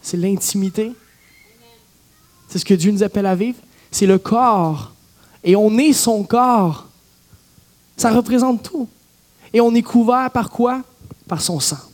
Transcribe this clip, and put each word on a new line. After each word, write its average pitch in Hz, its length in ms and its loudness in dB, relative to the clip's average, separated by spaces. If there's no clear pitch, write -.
C'est - 160 -8
l'intimité. 196 720 -2
C'est - 100 -8
ce - 60 -8
que 202 80 4
Dieu 185 180 2
nous 202 120 0
appelle 196 240 -2
à 190 80 2
vivre. 233 220 -4
C'est 196 160 0
le 190 120 6
corps. 185 720 0
Et 175 120 4
on 214 220 2
est 294 160 4
son 220 300 0
corps. 226 640 0
Ça 233 140 0
représente 240 520 0
tout. 277 240 -8
Et 226 80 4
on 233 120 2
est 233 100 4
couvert 247 480 2
par 233 180 -4
quoi ? 247 320 -2
Par 165 140 -6
son 170 180 -6
sang. 143 180 -6